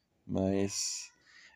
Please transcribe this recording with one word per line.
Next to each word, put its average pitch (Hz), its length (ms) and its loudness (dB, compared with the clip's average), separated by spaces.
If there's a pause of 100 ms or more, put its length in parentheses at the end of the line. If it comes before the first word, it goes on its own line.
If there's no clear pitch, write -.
(240)
Mas 98 840 0 (460)